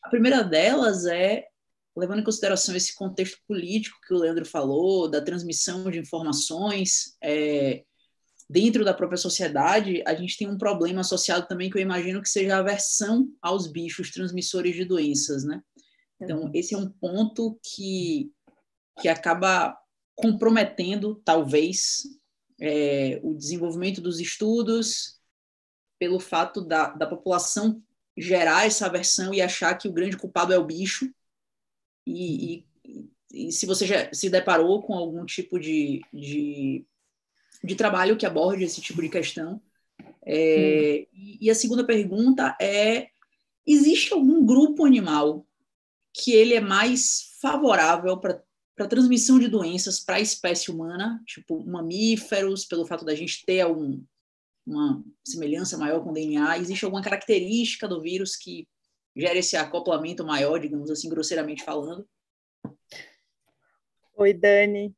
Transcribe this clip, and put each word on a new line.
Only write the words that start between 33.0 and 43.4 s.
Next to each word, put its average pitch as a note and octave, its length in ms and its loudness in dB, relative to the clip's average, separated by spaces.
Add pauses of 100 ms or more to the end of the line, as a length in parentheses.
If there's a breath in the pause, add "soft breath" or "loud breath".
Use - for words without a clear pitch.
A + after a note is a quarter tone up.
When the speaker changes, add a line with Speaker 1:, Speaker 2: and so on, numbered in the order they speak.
Speaker 1:
e E3+ 40 -6
se - 120 -2
você F#3+ 220 0
já G3 260 0
se - 160 -4
deparou F#3 540 4
com - 120 -8
algum E3+ 300 -6
tipo - 340 -8
de, D3+ 440 -2 (100)
de, C#3+ 720 -6 (800 soft breath)
de F#3+ 100 -4
trabalho F#3+ 420 2
que G#3+ 100 -2
aborde F3+ 380 0
esse E3 160 -6
tipo E3 200 -8
de D#3+ 80 -4
questão. E3+ 540 -6 (600)
É, D#3 880 4
Speaker 2:
Hum. - 40 -20
Speaker 1:
e, G3+ 300 -6
e A3 40 6
a A3 40 6
segunda A#3+ 300 0
pergunta A#3 760 2
é, G#3 480 2 (580)